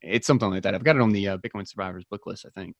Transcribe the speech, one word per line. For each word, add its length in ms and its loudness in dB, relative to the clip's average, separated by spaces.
It's 260 -2
something 220 4
like 140 -2
that. 100 0
I've 120 -4
got 100 6
it 60 4
on 100 6
the, 180 0
uh, 80 -2
Bitcoin 300 -10
Survivors 420 -8
book 160 -10
list, 200 -12
I 140 -16
think. 200 -12